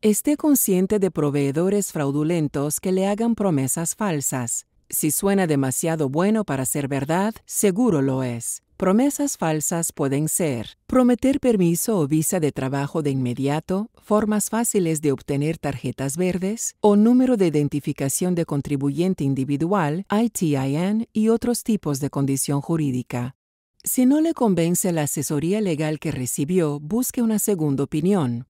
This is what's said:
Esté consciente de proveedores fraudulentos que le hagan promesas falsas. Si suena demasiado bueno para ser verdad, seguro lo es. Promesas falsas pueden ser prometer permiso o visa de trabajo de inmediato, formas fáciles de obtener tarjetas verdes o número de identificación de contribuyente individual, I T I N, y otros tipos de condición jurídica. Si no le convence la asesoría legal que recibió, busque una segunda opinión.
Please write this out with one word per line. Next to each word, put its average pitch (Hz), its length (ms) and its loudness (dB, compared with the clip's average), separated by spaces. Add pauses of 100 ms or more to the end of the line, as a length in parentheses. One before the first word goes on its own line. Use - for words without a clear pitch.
Esté 254 380 2
consciente 214 600 2
de 190 120 2
proveedores 147 800 0
fraudulentos 151 880 -2
que 185 120 -2
le 190 140 0
hagan 220 280 0
promesas 165 600 0
falsas. 143 720 -4 (220)
Si - 220 -2
suena 196 360 2
demasiado 147 640 0
bueno 196 360 0
para 131 200 -4
ser 139 240 -4
verdad, 156 460 -2 (100)
seguro 196 560 2
lo 135 220 0
es. 120 400 -6 (140)
Promesas 269 640 0
falsas 165 520 -2
pueden 143 380 0
ser 131 480 -4 (100)
prometer 254 540 2
permiso 190 580 2
o 147 80 2
visa 156 340 0
de 147 120 0
trabajo 139 500 -4
de 147 80 -2
inmediato, 135 840 -2
formas 208 560 0
fáciles 190 500 0
de 147 120 0
obtener 147 440 -2
tarjetas 135 640 -6
verdes 185 640 -4
o 208 120 6
número 247 440 4
de 190 80 4
identificación 147 880 0
de 170 100 0
contribuyente 143 800 -2
individual, 147 880 0
I 220 160 2
T - 160 -4
I 139 320 0
N, 202 380 -2
y 220 160 2
otros 233 320 0
tipos 151 380 -2
de 139 100 -2
condición 139 500 0
jurídica. 127 760 -2 (480)
Si - 220 0
no 285 160 6
le 320 140 2
convence 180 580 2
la 156 120 0
asesoría 160 580 -2
legal 156 360 -2
que 165 120 -6
recibió, 147 680 -2
busque 214 440 -2
una 220 160 2
segunda 156 460 0
opinión. 151 680 0